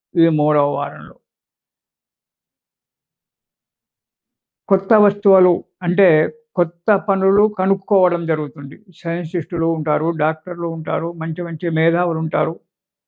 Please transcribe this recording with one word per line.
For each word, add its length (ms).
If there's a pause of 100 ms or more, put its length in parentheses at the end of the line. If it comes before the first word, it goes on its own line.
(160)
ఈ 120
మూడవ 420
వారంలో. 460 (3500)
కొత్త 260
వస్తువులు 720 (180)
అంటే 260 (460)
కొత్త 420
పనులు 600
కనుక్కోవడం 680
జరుగుతుంది. 500 (200)
సైంటిస్టులు 680
ఉంటారు, 440
డాక్టర్లు 580
ఉంటారు, 440
మంచి 300
మంచి 280
మేధావులు 480
ఉంటారు. 420 (480)